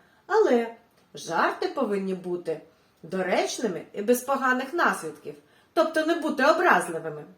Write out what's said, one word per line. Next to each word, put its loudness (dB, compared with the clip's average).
але 2
жарти -2
повинні -2
бути -6
доречними -2
і -8
без 2
поганих 0
наслідків, -4
тобто 2
не 2
бути 0
образливими. 2